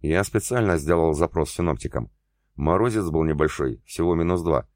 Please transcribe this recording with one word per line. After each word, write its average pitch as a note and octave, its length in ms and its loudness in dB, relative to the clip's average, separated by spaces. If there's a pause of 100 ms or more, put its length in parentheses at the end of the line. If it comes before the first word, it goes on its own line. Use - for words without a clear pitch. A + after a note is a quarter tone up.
Я E2 240 0
специально G#2+ 520 0
сделал D#2+ 380 2
запрос D#2 380 -2
синоптикам. D2 580 -4 (500)
Морозец G2 480 2
был D#2+ 160 2
небольшой, D2+ 640 -2
всего E2+ 280 0
минус E2+ 280 0
два D#2 340 0